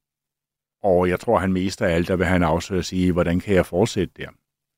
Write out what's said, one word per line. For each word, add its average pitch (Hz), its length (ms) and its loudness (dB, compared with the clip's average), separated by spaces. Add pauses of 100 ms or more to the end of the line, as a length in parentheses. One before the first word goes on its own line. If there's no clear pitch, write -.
(840)
og 90 260 4
jeg 90 100 -2
tror, 113 180 0
han 92 160 0
mest 92 280 -4
af 90 140 0
alt, 85 120 0
der 95 80 0
vil 87 100 0
han 90 180 2
afsøge 87 360 -2
at 82 60 -6
sige, 92 260 0
hvordan 85 280 0
kan 98 160 -2
jeg 87 100 4
fortsætte 92 520 -2
der? 73 120 -14 (480)